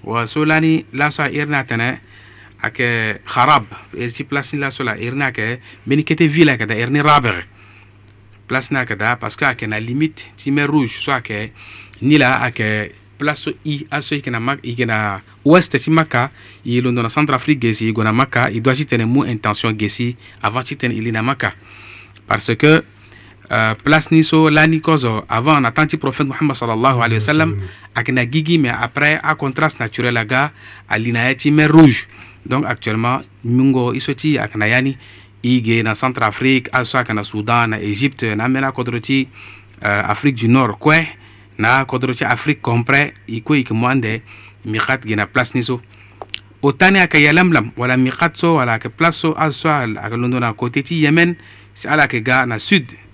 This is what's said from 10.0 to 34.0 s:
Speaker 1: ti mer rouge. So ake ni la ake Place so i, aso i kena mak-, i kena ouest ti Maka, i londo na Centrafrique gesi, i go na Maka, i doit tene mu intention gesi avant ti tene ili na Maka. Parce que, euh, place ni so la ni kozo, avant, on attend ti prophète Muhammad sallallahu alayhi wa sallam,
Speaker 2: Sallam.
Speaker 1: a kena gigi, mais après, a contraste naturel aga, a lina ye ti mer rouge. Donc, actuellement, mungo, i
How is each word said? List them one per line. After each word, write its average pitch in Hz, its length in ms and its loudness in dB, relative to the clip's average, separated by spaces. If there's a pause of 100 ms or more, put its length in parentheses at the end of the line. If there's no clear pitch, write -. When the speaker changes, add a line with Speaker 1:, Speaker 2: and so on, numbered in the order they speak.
Speaker 1:
ti 135 140 -6
mer 147 180 0
rouge. 143 320 0
So 143 100 -4
ake 110 400 -6 (500)
ni 147 160 4
la 127 280 2
ake 107 480 -4 (240)
Place 147 220 -4
so - 120 -8 (120)
i, 147 280 -6
aso 147 240 -4
i 143 60 -6
kena 117 180 -6
mak-, 135 240 -4
i 120 120 -8
kena 110 460 -2 (240)
ouest 160 340 4
ti 156 120 -2
Maka, 156 400 0 (340)
i 120 160 0
londo 123 200 -2
na 117 80 -2
Centrafrique 143 520 0
gesi, 113 260 0
i 110 60 -2
go 110 100 0
na 110 80 2
Maka, 127 400 0
i 110 80 -4
doit 135 280 0
tene 113 180 0
mu 123 180 2
intention 110 500 -2
gesi 113 420 -4 (260)
avant 113 220 -4
ti 139 120 -10
tene 120 200 -4
ili 113 160 -4
na 110 100 -2
Maka. 123 320 -2 (760)
Parce 110 280 0
que, 156 280 4 (680)
euh, 113 220 0 (100)
place 151 280 2
ni 160 120 6
so 160 260 4
la 156 180 4
ni 160 140 2
kozo, 123 480 0
avant, 131 280 2
on 135 60 2
attend 147 240 0
ti 160 100 -4
prophète 139 300 -2
Muhammad 135 300 -2
sallallahu 120 420 0
alayhi 117 140 2
wa 113 60 0
sallam, 139 320 0
Speaker 2:
Sallam. 98 180 -8 (260)
Speaker 1:
a 120 80 -2
kena 127 260 0
gigi, 156 280 0
mais 131 120 2
après, 143 540 -2
a 151 120 0
contraste 151 440 -2
naturel 120 380 -2
aga, 131 340 0 (380)
a 107 100 0
lina 120 300 0
ye 135 60 0
ti 147 160 0
mer 151 200 4
rouge. 151 360 8 (380)
Donc, 135 220 -2
actuellement, 117 540 -4 (220)
mungo, 123 500 2
i 123 80 -6